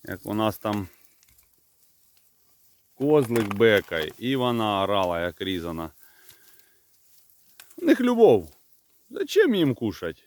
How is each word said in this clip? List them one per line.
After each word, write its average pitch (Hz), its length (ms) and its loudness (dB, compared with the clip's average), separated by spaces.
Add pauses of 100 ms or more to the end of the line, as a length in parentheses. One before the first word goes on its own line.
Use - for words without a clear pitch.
як 95 220 -12
у 101 80 -8
нас 107 240 -2
там 104 300 -6 (2000)
козлик 120 560 2
бекає, 98 640 2
і 127 180 -6
вона 113 480 -2
орала, 92 380 -2
як 87 200 -8
різана. 82 500 -8 (1900)
У 349 80 -10
них - 160 4
любов. 208 480 4 (600)
Зачем 349 460 0
їм 151 200 2
кушать? 92 520 -8